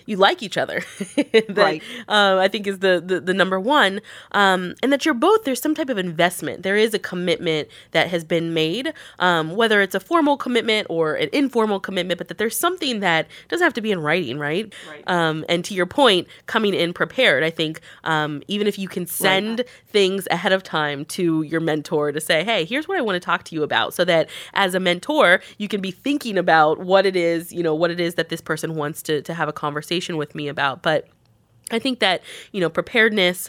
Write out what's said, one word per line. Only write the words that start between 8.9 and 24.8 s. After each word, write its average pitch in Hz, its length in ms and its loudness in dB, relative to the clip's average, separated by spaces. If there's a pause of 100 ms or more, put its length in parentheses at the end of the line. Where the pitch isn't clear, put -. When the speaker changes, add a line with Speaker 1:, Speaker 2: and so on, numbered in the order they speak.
Speaker 1:
um, 165 360 2
whether 214 240 4
it's 196 140 0
a 190 60 -2
formal 294 360 2
commitment 226 540 -2
or 160 240 0
an 151 180 -2
informal 220 480 0
commitment, 180 380 -4
but 175 100 -10
that 175 100 -12
there's 220 200 -2
something 330 420 -2
that 165 260 2 (220)
doesn't 349 160 0
have 302 100 2
to 233 60 -4
be 214 120 -2
in 180 80 -2
writing, 147 380 0
right? 165 340 -4 (160)
Speaker 2:
Right. 156 180 -18
Speaker 1:
Um, 160 420 0
and 175 180 0
to 208 80 -10
your 180 120 0
point, 208 400 4 (200)
coming 208 280 0
in 170 180 0
prepared, 175 520 2
I 160 60 0
think, 160 300 -4 (240)
um, 151 440 -2
even 208 180 -2
if 202 120 -2
you 185 100 -8
can 180 160 -8
Speaker 2:
Right. 160 40 -8
Speaker 1:
send 208 560 0 (220)
things 196 440 2
ahead 180 220 0
of 190 100 2
time 147 440 -4
to 160 360 0
your 160 180 -2
mentor 151 520 -2
to 151 80 -6
say, 160 240 0
"Hey, 208 200 0
here's 254 240 -4
what 381 100 -2
I 294 40 0
wanna 185 180 0
talk 180 240 -2
to - 100 -14
you 156 80 -2
about," 117 320 0
so 180 100 0
that 165 240 2 (260)
as 190 200 2
a 185 60 0